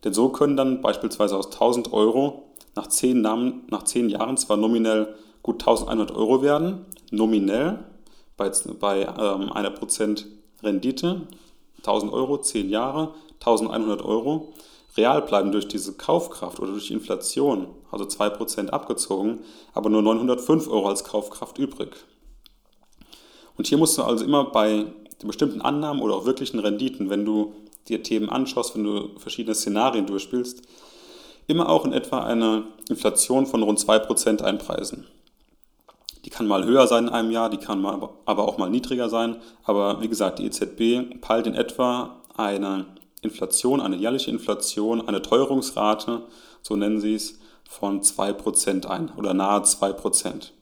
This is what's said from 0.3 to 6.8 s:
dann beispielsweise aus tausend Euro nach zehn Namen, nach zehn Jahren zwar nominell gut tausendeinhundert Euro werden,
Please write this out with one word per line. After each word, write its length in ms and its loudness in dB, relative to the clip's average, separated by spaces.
dann 240 2
beispielsweise 560 0
aus 140 -4
tausend 420 2
Euro 520 2
nach 100 -8
zehn 340 2
Namen, 480 0
nach 140 -4
zehn 260 0
Jahren 280 -2
zwar 200 2
nominell 600 2
gut 180 -2
tausendeinhundert 560 0
Euro 240 4
werden, 460 0